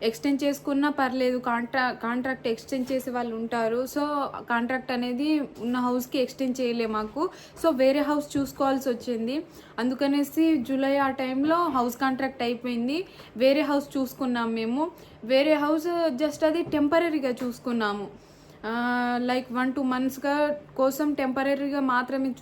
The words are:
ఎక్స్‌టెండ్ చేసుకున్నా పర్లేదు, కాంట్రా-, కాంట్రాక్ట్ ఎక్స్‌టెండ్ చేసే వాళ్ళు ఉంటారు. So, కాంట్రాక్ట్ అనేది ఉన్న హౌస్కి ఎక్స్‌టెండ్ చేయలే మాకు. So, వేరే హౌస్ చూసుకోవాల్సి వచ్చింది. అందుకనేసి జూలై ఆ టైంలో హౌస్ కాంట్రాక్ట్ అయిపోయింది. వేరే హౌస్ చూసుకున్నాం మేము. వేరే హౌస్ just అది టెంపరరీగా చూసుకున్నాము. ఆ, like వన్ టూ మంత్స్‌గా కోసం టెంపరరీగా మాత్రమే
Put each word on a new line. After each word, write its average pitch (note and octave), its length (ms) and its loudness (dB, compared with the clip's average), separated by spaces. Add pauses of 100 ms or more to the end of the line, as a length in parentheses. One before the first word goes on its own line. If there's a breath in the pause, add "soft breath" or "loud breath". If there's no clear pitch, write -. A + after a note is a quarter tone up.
ఎక్స్‌టెండ్ C4+ 400 0
చేసుకున్నా C#4+ 460 0
పర్లేదు, B3+ 480 0
కాంట్రా-, B3 540 0
కాంట్రాక్ట్ B3 560 -4
ఎక్స్‌టెండ్ B3 440 -4
చేసే C4 200 -2
వాళ్ళు A#3+ 240 -4
ఉంటారు. A3+ 500 0
So, C#4+ 180 -2 (460)
కాంట్రాక్ట్ A#3+ 420 -2
అనేది B3 480 0
ఉన్న A#3+ 380 -4
హౌస్కి B3 420 0
ఎక్స్‌టెండ్ B3+ 420 -2
చేయలే A#3+ 240 0
మాకు. A3 440 -2 (360 loud breath)
So, D#4+ 100 4
వేరే C4 240 6
హౌస్ D4 380 0
చూసుకోవాల్సి C4+ 520 0
వచ్చింది. A#3+ 560 -2 (340 loud breath)
అందుకనేసి C#4+ 800 2
జూలై C4+ 400 2
ఆ C#4 120 2
టైంలో C4+ 460 0
హౌస్ B3+ 420 2
కాంట్రాక్ట్ C4 460 -2
అయిపోయింది. B3 640 -2 (320 loud breath)
వేరే C4+ 240 6
హౌస్ C#4+ 360 0
చూసుకున్నాం B3 560 -2
మేము. A#3+ 380 -2 (320 loud breath)
వేరే C4+ 300 4
హౌస్ D#4+ 560 2
just D4 360 0
అది D#4+ 180 2
టెంపరరీగా D#4 640 2
చూసుకున్నాము. A#3 800 -2 (580 loud breath)
ఆ, A3 80 -4 (520)
like B3+ 280 -2
వన్ B3+ 200 0
టూ C#4 100 -2
మంత్స్‌గా C#4 720 0 (200)
కోసం C#4 380 2
టెంపరరీగా C#4 640 0
మాత్రమే C4 640 0